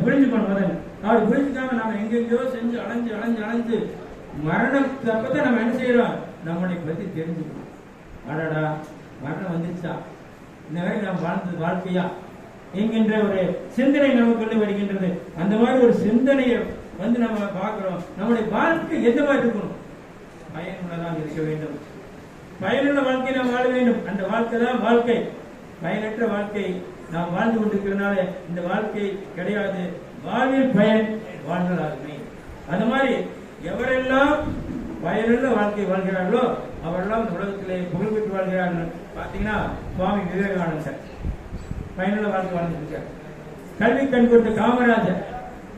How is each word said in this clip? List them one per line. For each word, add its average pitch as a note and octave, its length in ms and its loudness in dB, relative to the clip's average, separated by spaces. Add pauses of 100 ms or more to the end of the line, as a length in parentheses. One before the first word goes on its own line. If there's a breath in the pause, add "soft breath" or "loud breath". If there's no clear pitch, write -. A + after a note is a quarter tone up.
புரிஞ்சுக்கணும் A3+ 460 4
முதல்ல. F#3+ 240 2 (280)
அப்படி A3 280 4
புரிஞ்சுக்காம C4 500 0
நாம G#3+ 220 -2
எங்கெங்கயோ A#3 420 0 (120)
செஞ்சு A#3 280 -2
அலைஞ்சு, A#3 320 -4
அலைஞ்சு, A3 300 -2
அலைஞ்சு A#3 320 -2 (680)
மரணத்தப்பதான் A#3+ 1000 0
நம்ம A3+ 180 4
என்ன A#3 160 2
செய்யறோம்? A#3+ 360 4 (300)
நம்மளை F3+ 320 -2
பத்தி D#3 260 -6 (140)
தெரிஞ்சுக்கணும். D#3+ 520 -8 (600)
அடடா, D#3 340 -2 (580)
மரணம் F3 320 -6
வந்துருச்சா, E3+ 380 -4 (760)
இந்த D#3 180 -6
வரை A3 180 0
நாம் F3 220 -2
வாழ்ந்தது F3+ 380 -4
வாழ்க்கையா F3+ 400 0 (760)
என்கின்ற A3 320 4 (140)
ஒரு F#3+ 160 2 (340)
சிந்தனை C#4 380 6
நமக்குள்ள A#3 480 4
வருகின்றது. G3 460 0 (340)
அந்த G3+ 180 4
மாதிரி B3+ 260 6
ஒரு G3+ 80 8 (100)
சிந்தனையை B3+ 540 4 (440)
வந்து A#3+ 220 2
நம்ம G#3 220 0 (140)
பார்க்கிறோம். F#3+ 420 -4 (140)
நம்முடைய A3 280 2 (120)
வாழ்க்கை D#4+ 420 2 (120)
எந்த C#4+ 180 4
மாதிரி B3+ 160 4
இருக்கணும்? G3+ 340 0 (800)
பயனுள்ளதாக E3+ 640 -6
இருக்க D3+ 240 -6
வேண்டும். D3+ 320 -4 (840)
பயனுள்ள C#4 420 2
வாழ்க்கையை C4 300 0
நாம் B3 180 0
வாழ B3 100 2 (120)
வேண்டும். A#3 340 4
அந்த G3 120 -2 (100)
வாழ்க்கை A3+ 320 0
தான் A#3+ 220 0
வாழ்க்கை. A#3 320 6 (680)
பயனற்ற G#3+ 500 -2
வாழ்க்கை G3+ 320 -4 (480)
நாம் F3 200 -2
வாழ்ந்து A3+ 240 2
கொண்டிருக்கிறதுனால G3 560 0 (360)
இந்த F3 180 -4
வாழ்க்கை G#3 380 -2 (320)
கிடையாது. G3 440 -2 (460)
வாழ்வில் C4 480 4
பயன் G#3+ 320 6 (400)
வாழ்தல் F3 380 0
ஆகுமே. D3 280 -8 (580)
அந்த G3+ 200 0
மாதிரி C4 240 4 (540)
எவரெல்லாம் C4 640 4 (720)
பயனுள்ள A#3 420 4 (100)
வாழ்க்கை G#3 340 0
வாழ்கிறார்களோ F#3 520 2 (440)
அவரெல்லாம் F#3+ 360 -2
இந்த F3+ 160 -4
உலகத்திலே F#3 380 -4 (160)
புகழ் G#3+ 220 -2
பெற்று G3 200 -2
வாழ்கிறார்கள். F3+ 540 0 (280)
பாத்தீங்கன்னா G3+ 400 -4 (380)
சுவாமி F#3+ 280 2 (100)
விவேகானந்தர் F3+ 640 -2 (1000)
பயனுள்ள G#3 340 0
வாழ்க்கை F3+ 220 -2
வாழ்ந்துட்டு E3+ 300 -2
இருக்கார். - 220 -8 (720)
கல்வி C4+ 260 4
கண் A#3+ 240 6
கொடுத்த G#3+ 200 8 (100)
காமராஜர் A#3 640 4 (560)